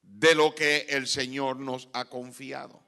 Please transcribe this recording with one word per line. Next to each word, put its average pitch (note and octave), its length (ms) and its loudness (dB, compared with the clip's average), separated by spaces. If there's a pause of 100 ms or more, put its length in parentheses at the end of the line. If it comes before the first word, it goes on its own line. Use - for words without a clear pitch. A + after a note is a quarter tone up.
de C#3 340 4
lo D#3 200 4
que D3 340 0
el C3+ 180 -2
Señor C3 520 -4
nos C3 340 -8
ha B2 140 -4
confiado. C3 800 -14